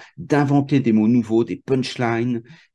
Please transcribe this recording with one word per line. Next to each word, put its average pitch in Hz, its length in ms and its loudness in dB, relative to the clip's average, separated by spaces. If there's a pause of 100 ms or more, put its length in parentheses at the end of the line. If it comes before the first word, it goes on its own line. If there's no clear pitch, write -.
(160)
d'inventer 143 640 0
des 123 140 0
mots 107 160 4
nouveaux, 113 340 2
des 98 140 -4
punchlines, 120 840 -4 (320)